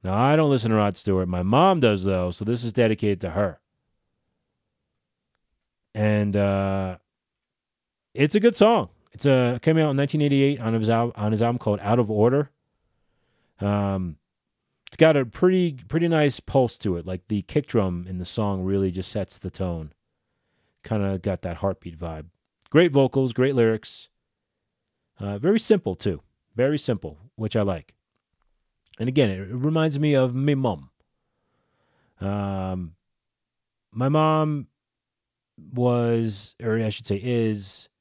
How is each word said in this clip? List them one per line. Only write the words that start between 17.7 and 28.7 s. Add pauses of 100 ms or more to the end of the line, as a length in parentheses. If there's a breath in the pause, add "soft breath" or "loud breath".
in
the
song
really
just
sets
the
tone. (920)
Kinda
got
that
heartbeat
vibe. (420)
Great
vocals,
great
lyrics. (1120)
Uh,
very
simple,
too. (340)
Very
simple, (180)
which
I
like. (1040)